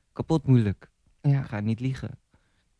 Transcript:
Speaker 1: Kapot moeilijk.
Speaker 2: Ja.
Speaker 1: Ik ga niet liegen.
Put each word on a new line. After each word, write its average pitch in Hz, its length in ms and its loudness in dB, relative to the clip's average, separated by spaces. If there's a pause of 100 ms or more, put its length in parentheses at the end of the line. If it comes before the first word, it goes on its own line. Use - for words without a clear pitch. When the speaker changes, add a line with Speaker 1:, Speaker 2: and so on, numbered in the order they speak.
(140)
Speaker 1:
Kapot 151 340 -2
moeilijk. 117 420 2 (320)
Speaker 2:
Ja. 139 180 2
Speaker 1:
Ik 135 60 -6
ga 104 140 -6
niet 110 200 -4
liegen. 131 300 -6 (720)